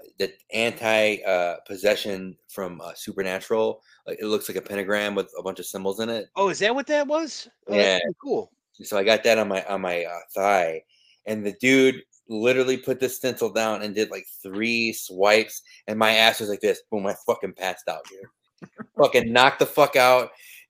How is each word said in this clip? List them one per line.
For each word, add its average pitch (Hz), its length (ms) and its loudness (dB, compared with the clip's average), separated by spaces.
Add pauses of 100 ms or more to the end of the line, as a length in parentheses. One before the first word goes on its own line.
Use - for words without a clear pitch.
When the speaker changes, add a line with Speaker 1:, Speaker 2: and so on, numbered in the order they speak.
(180)
Speaker 1:
the 95 140 -4 (200)
anti, 110 680 0
uh, 90 340 0 (100)
possession 98 720 -4 (120)
from, 87 320 -10
uh, 85 140 -14
Supernatural. 98 880 -4 (240)
Like, 85 140 -10
it 107 60 -8
looks 107 220 -2
like 92 80 -6
a 92 60 -6
pentagram 101 520 -2
with 95 240 -4
a 87 40 -12
bunch 92 160 -6
of 90 80 -12
symbols 98 340 -6
in 113 80 -4
it. 113 180 -6 (100)
Speaker 2:
Oh, 190 140 2
is 143 100 -6
that 220 140 2
what 277 140 -4
that 294 200 0
was? 302 400 -4 (180)
Oh, 101 80 -6
that's 101 100 4
Speaker 1:
Yeah. 95 160 2
Speaker 2:
pretty - 220 -6
cool. 170 300 -4 (300)
Speaker 1:
So 101 160 -4
I 98 60 2
got 107 200 4
that 113 140 6
on 104 100 0
my, 95 160 -2
on 98 160 -4
my, 87 240 -2
uh, 85 140 -8 (160)
thigh, 92 480 0 (440)
and 107 180 -4
the 101 160 -4
dude 131 420 4 (260)
literally 123 480 0
put 127 240 -4
the 131 80 0
stencil 120 420 -4
down 107 320 -2
and 104 120 -6
did, 104 160 0
like, 95 160 -12 (160)
three 113 500 -4
swipes, 104 680 2 (260)
and 107 100 -4
my 110 140 4
ass 110 280 4
was 107 100 -6
like 98 100 -4
this. 101 300 0
Boom! 98 160 -4
I 98 80 -2 (120)
fucking 98 280 -2
passed 92 340 -8
out, 80 160 -8
dude. - 640 -20 (220)
Speaker 2:
<laughs> - 80 -20
Speaker 1:
Fucking 123 340 4
knocked 127 280 6
the 139 60 2
fuck 139 300 2
out, 127 340 4 (400)